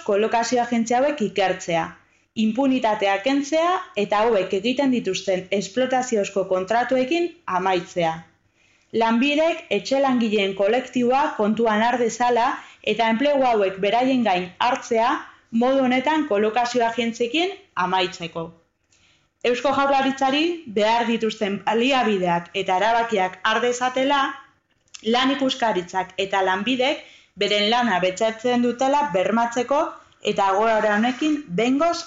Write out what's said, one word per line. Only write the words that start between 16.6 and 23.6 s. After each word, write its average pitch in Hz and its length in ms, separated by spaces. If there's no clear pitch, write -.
agentziekin 240 680
amaitzeko. 180 680
Eusko 247 300
Jaurlaritzari 269 680
behar 220 380
dituzten 220 540
baliabideak 214 920
eta 185 240
erabakiak 214 640
har 220 200